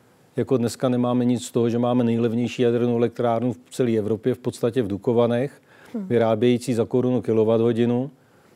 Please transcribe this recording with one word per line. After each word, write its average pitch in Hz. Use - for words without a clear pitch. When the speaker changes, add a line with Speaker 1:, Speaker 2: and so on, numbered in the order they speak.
Speaker 1:
Jako 131
dneska 120
nemáme 123
nic 120
z -
toho, 120
že 117
máme 123
nejlevnější 117
jadernou 120
elektrárnu 117
v -
celé 120
Evropě, 110
v 120
podstatě 120
v 104
Dukovanech, 120
Speaker 2:
Hmm. 202
Speaker 1:
vyrábějící 120
za 113
korunu 127
kilowatthodinu 117